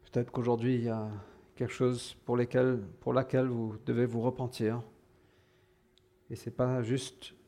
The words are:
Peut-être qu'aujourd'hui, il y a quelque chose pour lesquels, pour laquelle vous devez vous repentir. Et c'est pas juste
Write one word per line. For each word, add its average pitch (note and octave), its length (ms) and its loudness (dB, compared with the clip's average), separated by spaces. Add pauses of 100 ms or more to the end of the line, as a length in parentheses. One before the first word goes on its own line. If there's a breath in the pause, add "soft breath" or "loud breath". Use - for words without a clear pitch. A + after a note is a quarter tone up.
Peut-être A#2+ 260 -2
qu'aujourd'hui, A#2+ 460 2
il A#2 80 0
y A#2 60 0
a A2 200 -2 (460 loud breath)
quelque B2 160 -4
chose B2 440 0 (100)
pour A#2+ 100 0
lesquels, B2 500 2 (140)
pour B2+ 140 -2
laquelle C3 340 2
vous A2+ 380 -2
devez A#2+ 200 2
vous A#2 140 -2
repentir. A#2+ 640 0 (1500 soft breath)
Et A#2 60 -8
c'est A2+ 160 -10
pas B2+ 320 0
juste - 500 -4 (140)